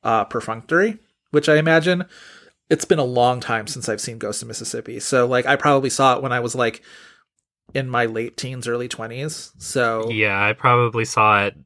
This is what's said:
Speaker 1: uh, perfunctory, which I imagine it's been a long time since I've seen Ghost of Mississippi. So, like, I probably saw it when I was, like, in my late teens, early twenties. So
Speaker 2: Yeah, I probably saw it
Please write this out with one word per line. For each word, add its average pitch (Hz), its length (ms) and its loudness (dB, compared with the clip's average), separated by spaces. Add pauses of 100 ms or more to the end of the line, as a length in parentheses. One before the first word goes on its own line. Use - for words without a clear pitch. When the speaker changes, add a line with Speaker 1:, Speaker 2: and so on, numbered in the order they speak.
Speaker 1:
uh, 110 220 0
perfunctory, 156 720 -2 (320)
which 147 180 2
I 151 100 6
imagine 165 460 2 (640)
it's - 160 0
been 175 140 4
a 139 60 2
long 123 360 2
time 110 280 -6
since 120 200 -8
I've 107 120 -4
seen 113 180 -10
Ghost 107 240 -6
of 113 60 -14
Mississippi. 113 520 -10
So, 123 260 2
like, 123 200 0
I 135 100 2
probably 139 340 2
saw 131 260 4
it - 60 -6
when 131 100 -4
I 123 80 -2
was, 120 140 -6
like, 120 280 -2 (920)
in 135 140 -4
my 120 180 0
late 113 300 -6
teens, 127 300 -10
early 120 220 -4
twenties. 120 680 -10
So 117 500 -2
Speaker 2:
Yeah, 107 340 0
I 107 120 2
probably 120 500 2
saw 107 400 4
it 101 100 -4 (100)